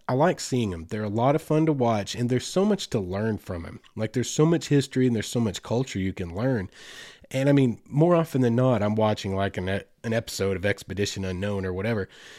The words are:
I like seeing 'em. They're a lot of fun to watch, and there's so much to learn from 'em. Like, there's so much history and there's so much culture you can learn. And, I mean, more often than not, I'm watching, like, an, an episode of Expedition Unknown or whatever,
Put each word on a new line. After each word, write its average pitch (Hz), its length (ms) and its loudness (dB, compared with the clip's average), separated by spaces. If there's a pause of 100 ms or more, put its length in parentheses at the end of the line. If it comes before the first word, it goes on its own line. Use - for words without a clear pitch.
I 127 60 0
like 160 260 2
seeing 117 320 -2
'em. 82 140 -8
They're 107 180 -6
a 104 60 -2
lot 120 240 2
of 156 80 0
fun 156 240 2
to 156 80 2
watch, 117 400 0
and 120 160 -2
there's 127 160 0
so 190 180 0
much 208 240 0
to 123 100 -2
learn 101 380 -2
from 85 300 -8
'em. - 140 -16 (140)
Like, 110 200 -4
there's 123 160 -2
so 151 160 4
much 165 220 2
history 131 380 2
and 120 80 4
there's 107 140 -2
so 123 120 -2
much 107 220 -2
culture - 360 -2
you 95 160 -2
can 85 200 -8
learn. 110 360 -2 (600)
And, 135 200 2
I - 20 8
mean, 135 320 4
more 165 320 4
often 160 240 0
than 117 160 4
not, 127 260 4
I'm 104 120 2
watching, 107 400 0
like, 98 240 -2
an, 92 100 -4
an 98 460 -4
episode 98 420 -2
of 87 80 -8
Expedition 98 580 -2
Unknown 95 440 -4
or 92 80 -4
whatever, 101 340 -2 (300)